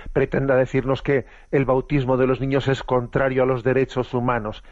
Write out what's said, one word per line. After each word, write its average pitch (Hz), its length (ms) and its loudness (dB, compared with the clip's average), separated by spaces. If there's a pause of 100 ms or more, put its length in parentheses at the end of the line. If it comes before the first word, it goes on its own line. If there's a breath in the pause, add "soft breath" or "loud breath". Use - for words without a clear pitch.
(120 loud breath)
pretenda 135 440 0
decirnos 131 460 0
que 139 260 -2 (240 loud breath)
el 139 140 2
bautismo 131 520 0
de 127 80 4
los 127 160 0
niños 135 260 -2
es 131 140 0
contrario 131 600 0
a - 20 2
los 127 180 0
derechos 127 500 0
humanos. 120 580 -2